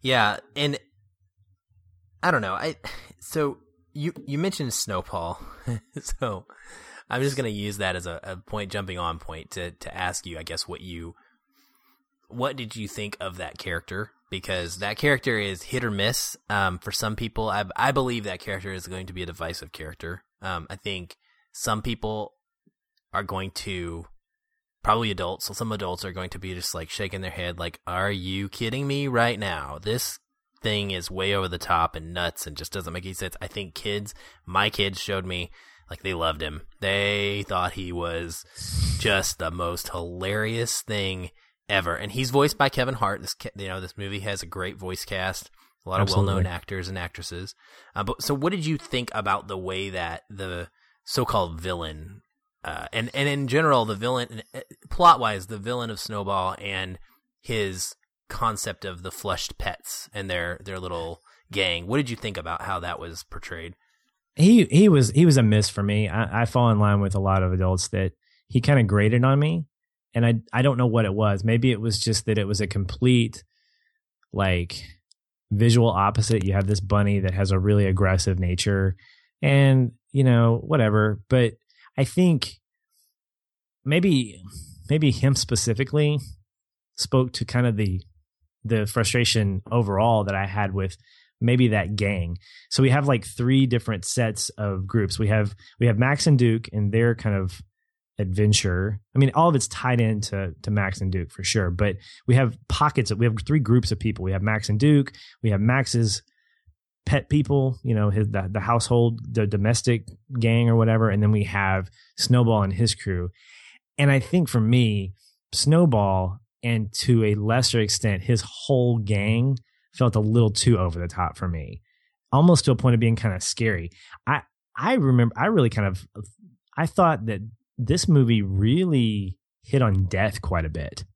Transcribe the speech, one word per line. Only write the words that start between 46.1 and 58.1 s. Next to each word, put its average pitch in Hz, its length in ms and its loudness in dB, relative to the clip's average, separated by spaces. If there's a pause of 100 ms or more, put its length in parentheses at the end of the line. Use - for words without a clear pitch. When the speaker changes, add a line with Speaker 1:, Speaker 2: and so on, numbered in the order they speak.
Speaker 1:
well-known 92 140 0
actors 90 420 -8
and 95 80 -10
actresses. 87 560 -12 (420)
Uh, 101 80 -4
but, 113 180 -6
so - 120 -2
what 143 180 -2
did 175 140 -4
you 156 120 -2
think 123 360 -6
about 101 340 -4
the 98 100 -8
way 95 320 -6
that 85 400 -8
the 92 400 -10 (360)
so-called 92 560 -2
villain, 85 600 -10 (420)
uh, 80 280 -10
and, 113 220 -6
and 139 160 -2
in 139 180 -4
general, 139 380 2
the 110 100 -4
villain, 120 460 -6 (120)
uh, 131 80 -14 (280)
plot-wise, 110 580 4
the 110 100 -10
villain 117 320 -6
of 104 100 -10
Snowball 98 600 -4
and 95 400 -8 (420)
his 98 520 -6 (360)